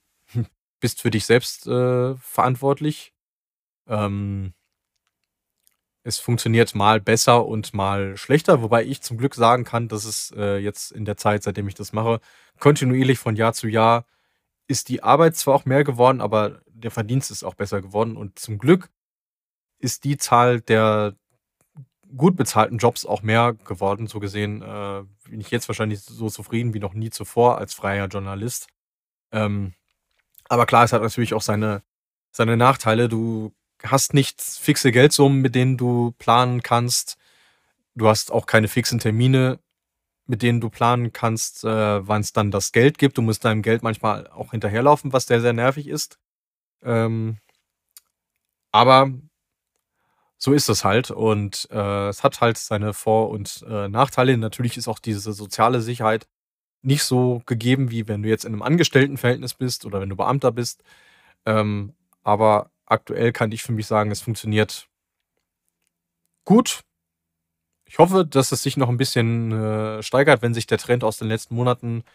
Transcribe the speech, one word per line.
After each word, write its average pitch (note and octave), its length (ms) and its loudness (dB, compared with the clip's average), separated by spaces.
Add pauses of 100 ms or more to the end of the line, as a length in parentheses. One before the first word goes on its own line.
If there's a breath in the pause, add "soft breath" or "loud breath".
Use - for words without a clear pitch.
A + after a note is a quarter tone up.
(340)
<laughs> - 460 -8
bist - 220 -4
für A#2 100 0
dich G#2+ 140 -2
selbst, - 420 0
äh, B2+ 480 0
verantwortlich. C#3 1000 -2 (720)
Ähm, G2+ 680 -4 (1500)
es - 160 -8
funktioniert A#2 560 2
mal G#2+ 260 4
besser A2 460 4
und G#2+ 300 -8
mal G2 420 -2
schlechter, D3 460 2
wobei A2+ 200 2
ich C3 180 -8
zum A#2 180 -10
Glück C#3 160 -2
sagen A#2 300 2
kann, A#2 220 -4
dass G#2+ 160 -8
es, - 320 -10
äh, G2+ 220 -4
jetzt G2+ 340 -8
in G#2+ 140 -10
der G#2 100 -6
Zeit, G#2 280 0
seitdem G2+ 240 -6
ich F#2+ 80 -10
das - 180 -12
mache, A2+ 260 -2 (400 soft breath)
kontinuierlich C3 600 4
von A2+ 160 -4
Jahr A2+ 180 2
zu - 140 -8
Jahr A2+ 380 4 (600)
ist - 220 -4
die B2 140 -6
Arbeit D#3+ 320 4
zwar C#3 200 2
auch - 100 -2
mehr C3+ 180 2
geworden, B2+ 380 2
aber G#2+ 460 -2
der A2+ 220 -14
Verdienst A#2 420 -4
ist G2 120 -12
auch F#2 100 -8
besser G2+ 280 -6
geworden. G#2+ 340 -4
Und G#2 240 -14
zum G#2+ 180 -8
Glück E3 320 2 (880)
ist - 280 -6
die C#3 120 0
Zahl B2 440 2
der G#2+ 540 2 (1000)
gut F3 220 4
bezahlten A2 400 0
Jobs - 280 0
auch G#2 180 -4
mehr A2+ 300 2
geworden. G2+ 540 -4
So G#2 140 -12
gesehen, G#2 400 -6
äh, G2+ 420 -10 (260)
bin A2 120 -14
ich - 100 -16
jetzt A#2 160 -4
wahrscheinlich G#2+ 320 -6
so A2+ 300 -10
zufrieden A#2 440 -6
wie G#2+ 60 -8
noch F#2+ 140 -8
nie A2 160 -8
zuvor A#2 480 2
als - 160 -10
freier G2 340 -4
Journalist. G2 600 -10 (680)
Ähm, G2+ 400 -4 (760)
aber A#2+ 180 2
klar, A#2 200 6
es A2+ 80 2
hat A2 80 2
natürlich A2+ 320 -2
auch A2 80 -2
seine, G#2 420 -2 (480)
seine A#2 240 2
Nachteile. A#2+ 540 2
Du A2+ 420 -4 (320)
hast C3 300 0
nicht - 280 0
fixe - 520 0
Geldsummen, C#3 480 6
mit B2+ 140 0
denen B2+ 200 2
du A#2+ 420 0
planen B2 460 2
kannst. A#2+ 540 -2 (800)
Du A2 120 2
hast G#2+ 240 2
auch A#2 140 0
keine G#2+ 240 2
fixen A#2 300 -2
Termine, B2+ 600 2 (640)
mit B2 160 -4
denen A#2+ 200 2
du A2+ 80 -4
planen A#2+ 420 0
kannst, - 540 -4
äh, G#2 420 0
wann's G#2+ 240 -2
dann G#2 180 0
das G2 220 -4
Geld B2+ 260 4
gibt. C#3 200 2
Du A#2+ 40 0
musst A2 220 -2
deinem A2 180 0
Geld A2+ 220 -2
manchmal G#2+ 440 -4
auch - 240 -16
hinterherlaufen, A#2+ 600 0
was C3 140 0
sehr, A#2 160 2
sehr A#2+ 100 2
nervig C3+ 360 -2
ist. - 300 -10 (640)
Ähm, A2+ 580 -2 (1300)
aber C3 400 6 (1300)
so C3+ 160 2
ist C#3+ 160 2
es G#2 160 0
halt. G#2+ 260 0
Und, G#2 600 -2
äh, G2+ 360 -4
es - 160 -6
hat - 160 0
halt A#2 180 2
seine G#2 360 -4
Vor- A2 380 0
und, G#2 360 -12
äh, G2+ 220 -6
Nachteile. B2+ 480 2
Natürlich A#2 400 -6
ist A#2+ 100 -10
auch A2 120 -6
diese G#2 340 -8
soziale A2+ 480 0
Sicherheit A2+ 440 -2 (560)
nicht C#3 220 0
so B2 420 0
gegeben, B2 460 0
wie A2+ 160 -6
wenn G#2 160 -4
du A2 60 -2
jetzt A2 160 0
in A2+ 80 -8
einem G#2 80 -8
Angestelltenverhältnis C3 920 0
bist B2+ 300 -6
oder G2+ 140 -8
wenn G2 100 -6
du G2 60 -8
Beamter B2 380 0
bist. A#2+ 300 -8 (640 soft breath)
Ähm, G#2 500 -2 (280)
aber G#2 480 2 (140)
aktuell A#2 480 0
kann A2 180 -2
ich A2+ 100 -8
für B2 120 -6
mich G#2+ 140 -6
sagen, G#2+ 220 0
es G#2 120 -6
funktioniert G#2+ 640 -2 (1600)
gut. - 360 4 (1040)
Ich - 140 -2
hoffe, F#3 260 6
dass C#3 260 0
es C3 120 -4
sich C#3 120 -4
noch B2+ 140 0
ein B2 80 0
bisschen, A#2 540 -2
äh, A2 520 -4
steigert. C#3 380 4
Wenn A#2 140 -2
sich A2+ 100 -4
der A2 140 0
Trend A#2+ 240 -2
aus A2 140 -2
den A2+ 100 -6
letzten A2 260 -6
Monaten A#2+ 500 -2 (120)